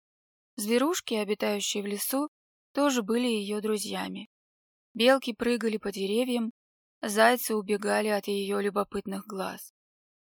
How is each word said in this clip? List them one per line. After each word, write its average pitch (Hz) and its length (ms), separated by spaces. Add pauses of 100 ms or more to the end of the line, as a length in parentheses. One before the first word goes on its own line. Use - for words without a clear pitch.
(560)
Зверушки, 247 560
обитающие 208 680
в 196 40
лесу, 262 440 (420)
тоже 277 300
были 226 240
ее 208 340
друзьями. 202 720 (640)
Белки 247 400
прыгали 226 420
по 202 160
деревьям, 226 600 (500)
зайцы 226 520
убегали 208 540
от 202 180
ее 202 340
любопытных 202 680
глаз. 190 480 (520)